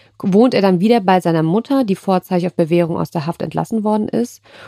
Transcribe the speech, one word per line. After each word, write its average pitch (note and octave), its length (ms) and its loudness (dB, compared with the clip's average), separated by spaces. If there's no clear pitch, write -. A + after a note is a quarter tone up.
wohnt G#3 320 2
er - 80 2
dann F#3 180 2
wieder A3+ 220 2
bei F#3 200 2
seiner E3 220 0
Mutter, A#3 400 0
die G3 120 -2
vorzeitig F#3 520 -2
auf E3+ 80 -8
Bewährung E3+ 420 0
aus D#3+ 140 -6
der D3+ 140 -6
Haft E3 160 -6
entlassen E3 420 -4
worden G#3+ 240 0
ist. - 340 -4